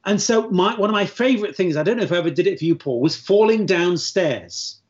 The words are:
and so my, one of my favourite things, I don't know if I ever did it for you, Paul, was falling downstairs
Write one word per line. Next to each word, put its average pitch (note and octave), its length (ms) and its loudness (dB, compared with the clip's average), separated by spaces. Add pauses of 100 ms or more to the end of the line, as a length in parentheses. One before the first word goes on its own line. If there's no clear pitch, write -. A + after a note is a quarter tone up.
and G3 160 0
so A3+ 280 2
my, G3+ 280 0
one G#3 120 0
of G#3+ 40 0
my G3+ 120 0
favourite A3 500 0
things, F3 200 0
I D3+ 80 -2
don't G#3+ 140 0
know A3 60 -2
if D3 80 -2
I F3 60 0
ever E3 140 0
did F3 160 0
it F#3+ 120 -2
for D#3 60 -4
you, E3 100 2
Paul, B2+ 260 -4
was D#3+ 160 0
falling A3 480 2
downstairs F3 1120 -2 (100)